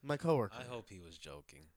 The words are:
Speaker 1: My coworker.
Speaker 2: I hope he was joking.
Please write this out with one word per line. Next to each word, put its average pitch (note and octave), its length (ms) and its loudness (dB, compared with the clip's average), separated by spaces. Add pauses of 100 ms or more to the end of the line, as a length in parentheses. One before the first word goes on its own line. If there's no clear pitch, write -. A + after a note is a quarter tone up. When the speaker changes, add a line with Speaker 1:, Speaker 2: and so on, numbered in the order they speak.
Speaker 1:
My C#3+ 140 0
coworker. C3+ 420 4
Speaker 2:
I B2+ 60 -6
hope B2 260 -8
he F#2 120 -14
was E2 160 -16
joking. C#2+ 480 -14 (120)